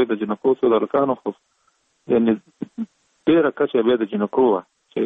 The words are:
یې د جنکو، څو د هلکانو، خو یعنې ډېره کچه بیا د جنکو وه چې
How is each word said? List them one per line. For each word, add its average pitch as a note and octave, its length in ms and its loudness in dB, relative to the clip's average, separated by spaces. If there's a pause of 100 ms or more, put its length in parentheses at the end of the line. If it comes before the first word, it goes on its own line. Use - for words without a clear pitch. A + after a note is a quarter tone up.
یې A#2+ 80 2
د A2 120 -2
جنکو، G#2+ 380 -2
څو C3 100 -2
د A2 120 4
هلکانو، C3+ 340 -2
خو - 160 -8 (760)
یعنې A#2 240 2 (960)
ډېره D#3+ 300 2
کچه B2+ 300 0
بیا B2 80 4
د A2 160 -4
جنکو G#2+ 400 0
وه F2+ 100 -2 (300)
چې A#2 140 -6